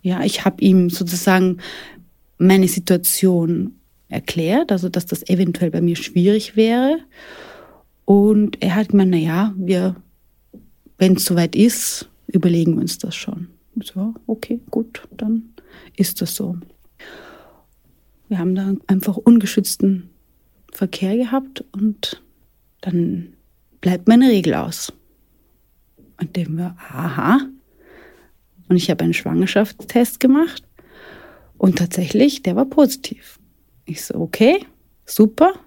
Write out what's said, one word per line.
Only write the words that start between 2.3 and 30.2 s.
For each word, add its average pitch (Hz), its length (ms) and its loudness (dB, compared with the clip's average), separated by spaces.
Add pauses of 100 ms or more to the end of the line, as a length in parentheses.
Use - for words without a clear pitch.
meine 190 280 4
Situation 175 1080 0 (340)
erklärt, 185 640 -2
also 180 180 -2
dass 175 160 -4
das - 220 -10
eventuell 175 420 0
bei 165 120 -4
mir 170 140 0
schwierig 202 600 0
wäre. 240 440 2 (1040)
Und 208 580 4
er 185 120 0
hat 214 140 -2
gemeint, 196 220 4
„Na 180 60 2
ja, 165 400 0
wir, 185 380 -2 (1040)
wenn's 185 280 4
soweit 170 300 0
ist, - 540 0 (160)
überlegen 170 500 0
wir - 60 -2
uns - 180 -6
das - 160 -10
schon.“ - 340 -12 (260)
Ich - 160 -10
so, 208 220 -6 (140)
„Okay, 226 320 -6 (120)
gut, 226 300 -6 (140)
dann 226 340 -4 (460)
ist - 260 -4
das 170 140 -6
so.“ 175 220 -8 (1700)
Wir 196 100 -4
haben 180 160 -2
da 196 180 -4 (140)
einfach 190 300 0
ungeschützten 196 920 2 (640)
Verkehr 190 460 -4
gehabt 262 540 -4
und 208 500 -6 (600)
dann 170 520 -4 (460)
bleibt 180 280 0
meine 240 200 8
Regel 190 260 2
aus. - 400 -8 (1300)
Und 170 160 -8
dem 160 220 -4
war, 175 200 -8 (120)
„Aha.“ 170 500 0 (1300)
Und 180 60 4
ich 175 140 0
hab 170 120 -2
einen 170 120 0
Schwangerschaftstest 202 1080 -2
gemacht 285 420 2 (960)